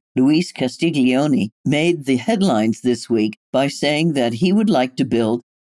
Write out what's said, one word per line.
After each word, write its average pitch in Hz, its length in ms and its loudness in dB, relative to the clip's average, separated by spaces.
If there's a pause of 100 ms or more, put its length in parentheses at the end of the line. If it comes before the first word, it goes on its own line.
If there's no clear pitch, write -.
(140)
Luis 151 380 2
Castiglione, 135 960 0 (140)
made 151 400 0
the 131 120 0
headlines 120 640 0
this 120 260 -2
week 110 300 -2 (140)
by 135 160 0
saying 151 440 -2
that 120 220 0
he 180 180 0
would 214 160 2
like 131 280 0
to - 80 0
build 117 360 0 (240)